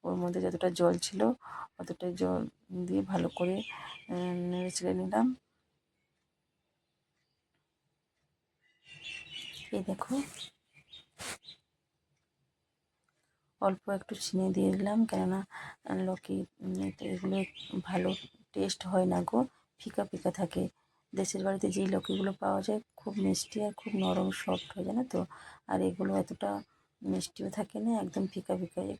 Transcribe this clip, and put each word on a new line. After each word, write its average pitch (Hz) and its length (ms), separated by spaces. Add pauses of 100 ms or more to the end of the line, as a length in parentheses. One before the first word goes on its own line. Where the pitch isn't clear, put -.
ওর 180 120
মধ্যে 180 260
যতটা 180 280
জল 175 280
ছিল 190 240 (560)
অতটাই 180 360
জল 185 340 (240)
দিয়ে 180 300
ভালো 185 280
করে, 185 340 (460)
আহ, 180 240
নেড়ে 180 380
চেড়ে 180 220
নিলাম। 208 420 (4000)
এই 202 120
দেখো 214 380 (3500)
অল্প 190 280
একটু 196 260
চিনি 185 380
দিয়ে 190 180
দিলাম, 202 340
কেননা 190 400 (500)
লৌকি, 185 500 (140)
উম, 185 240
এতে 190 220
এগুলো 190 380 (400)
ভালো 185 300 (400)
টেস্ট 196 340
হয় 185 180
না 180 160
গো, 226 240 (340)
ফিকা - 240
ফিকা 185 280
থাকে। 185 380 (460)
দেশের 190 280
বাড়িতে 196 260
যেই 190 180
লৌকিগুলো 190 460
পাওয়া 196 280
যায় 214 200 (140)
খুব - 220
মিষ্টি 196 460
আর 208 100
খুব 208 220
নরম 185 360
সফট - 460
হয়, 185 80
জানো 214 180
তো। 185 220 (420)
আর 190 140
এগুলো 190 340
এতটা 196 480 (400)
মিষ্টিও 190 460
থাকে 214 300
না, 226 200
একদম 190 280
ফিকা 185 300
ফিকা। 180 240 (180)